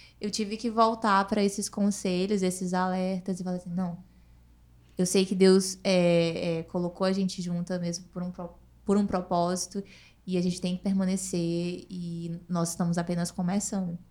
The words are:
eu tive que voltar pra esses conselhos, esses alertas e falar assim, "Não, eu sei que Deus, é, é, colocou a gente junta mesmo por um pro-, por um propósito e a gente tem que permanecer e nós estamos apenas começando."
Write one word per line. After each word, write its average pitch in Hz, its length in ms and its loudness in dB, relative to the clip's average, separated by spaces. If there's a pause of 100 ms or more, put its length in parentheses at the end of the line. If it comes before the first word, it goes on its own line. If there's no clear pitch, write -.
(200)
eu 208 100 -4
tive 208 260 -4
que 226 140 -4
voltar 220 560 4
pra 214 160 2
esses 196 260 0
conselhos, 196 720 0
esses 185 300 0
alertas 185 680 -2
e 185 40 -6
falar 180 120 -4
assim, 180 140 -8
"Não, 175 280 -4 (960)
eu 185 80 2
sei 190 220 4
que 202 80 -2
Deus, 190 480 6
é, 170 760 2
é, 165 60 -6
colocou 175 420 -4
a 190 60 2
gente 190 300 -2
junta 175 360 -4
mesmo 175 340 -6
por 180 100 -8
um 180 80 -6
pro-, 175 240 -12 (300)
por 196 120 2
um 202 100 2
propósito 180 760 -2 (440)
e 185 120 0
a - 20 2
gente 175 200 -2
tem 180 160 -2
que 180 80 -10
permanecer 180 1080 -2
e 170 580 -8
nós 170 220 0
estamos 170 260 0
apenas 175 360 -2
começando." 185 680 -2 (120)